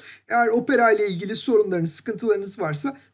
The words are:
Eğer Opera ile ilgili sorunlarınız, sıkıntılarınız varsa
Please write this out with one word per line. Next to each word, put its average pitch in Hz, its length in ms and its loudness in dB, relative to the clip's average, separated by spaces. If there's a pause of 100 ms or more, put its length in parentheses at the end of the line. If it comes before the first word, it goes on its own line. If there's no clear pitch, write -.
(280)
Eğer 233 200 2
Opera 240 440 2
ile 208 160 2
ilgili 196 280 -6
sorunlarınız, 190 580 2
sıkıntılarınız 202 680 -4
varsa 175 380 -4 (160)